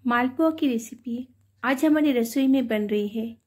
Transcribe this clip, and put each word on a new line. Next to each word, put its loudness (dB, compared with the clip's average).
मालपुआ 0
की -2
रेसिपी -6
आज 0
हमारी 4
रसोई 0
में 2
बन 0
रही -2
है। -6